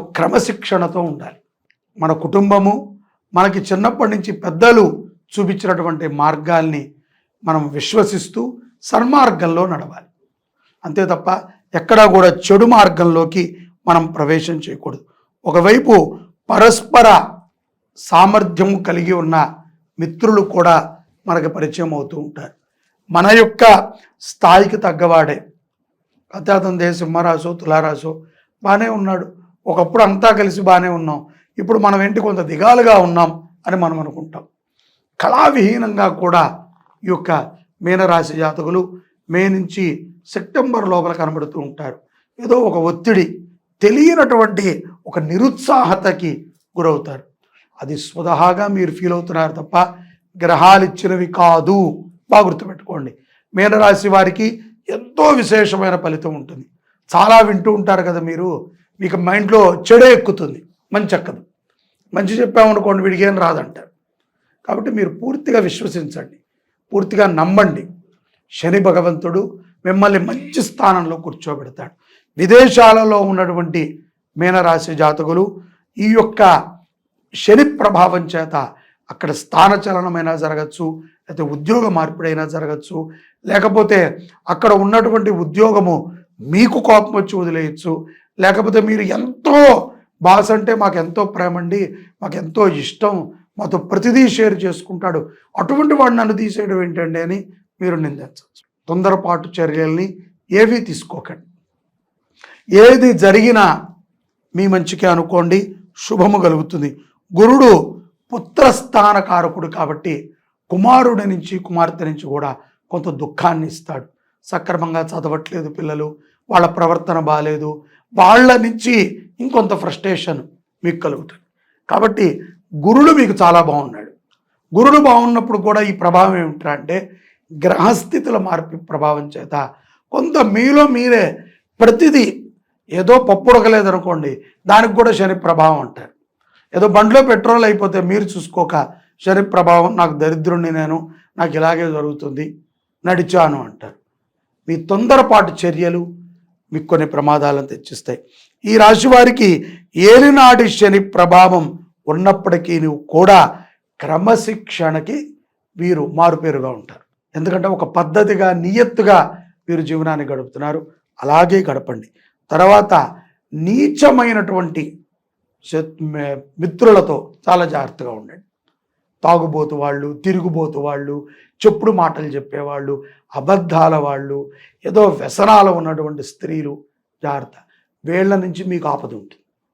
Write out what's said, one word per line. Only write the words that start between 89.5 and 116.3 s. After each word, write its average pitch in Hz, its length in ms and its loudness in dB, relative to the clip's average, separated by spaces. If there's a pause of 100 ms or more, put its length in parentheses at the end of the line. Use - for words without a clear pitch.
బాస్ 202 300 4
అంటే 214 160 -2 (100)
మాకు 190 200 -2
ఎంతో 170 200 -6 (120)
ప్రేమ 180 260 -4
అండి, 175 200 -6 (400)
మాకు 196 220 -12
ఎంతో 160 200 -4 (200)
ఇష్టం, 208 340 -4 (420)
మాతో 180 200 -6 (120)
ప్రతిదీ 233 340 2 (120)
షేర్ 214 280 0
చేసుకుంటాడు, 175 560 -6 (420)
అటువంటి 294 380 0
వాడు 247 200 2
నన్ను 214 220 -2
తీసేయడం 202 420 -6
ఏంటండి 165 420 -6
అని 190 120 -6 (440)
మీరు 170 220 -4
నిందించవచ్చు. - 580 -14 (280)
తొందరపాటు 180 580 -2 (100)
చర్యల్ని 160 480 -4 (540)
ఏవీ 226 180 2 (120)
తీసుకోకండి. - 560 -16 (1400)
ఏది 254 260 8 (140)
జరిగినా 220 420 4 (880)
మీ 190 120 -2 (100)
మంచికే 180 400 -2
అనుకోండి, 175 440 0 (460)
శుభము 202 400 0
కలుగుతుంది. 156 460 -2 (400)
గురుడు 240 400 6 (600)
పుత్రస్థానకారకుడు 196 1400 0
కాబట్టి 156 380 -8 (600)
కుమారుడి 233 600 2
నుంచి 175 220 -10 (120)
కుమార్తె 170 420 -4
నుంచి 151 240 -10
కూడా 143 180 -6 (420)
కొంత 175 160 -8 (120)
దుఃఖాన్ని 160 520 -4
ఇస్తాడు. - 340 -16 (440)
సక్రమంగా 165 600 -6
చదవట్లేదు 160 680 -10
పిల్లలు, 151 300 -8 (440)